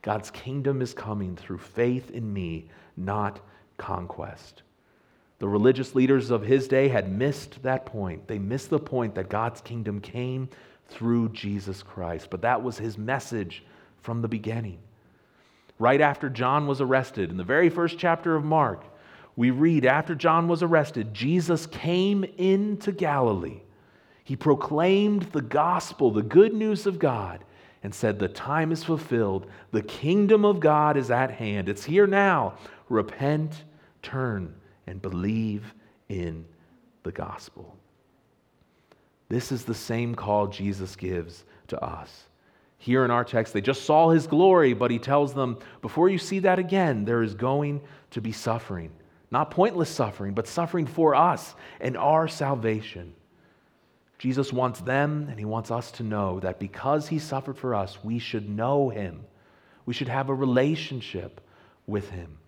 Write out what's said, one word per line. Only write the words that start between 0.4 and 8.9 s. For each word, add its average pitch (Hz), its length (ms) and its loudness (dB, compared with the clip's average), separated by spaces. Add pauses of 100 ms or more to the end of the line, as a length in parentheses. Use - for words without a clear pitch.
is 120 120 -6
coming 101 420 -6
through 90 220 -12
faith 123 520 -2
in 110 220 -8
me, 82 360 -6 (280)
not 101 420 -4 (380)
conquest. - 840 -12 (760)
The 101 100 -2
religious 123 460 4
leaders 127 360 6
of 113 120 2
his 131 240 4
day 135 220 6
had 98 240 2
missed 135 500 -2
that 131 240 -2
point. 92 400 -6
They 107 120 -6
missed 110 320 -4
the 160 80 2
point 120 360 -2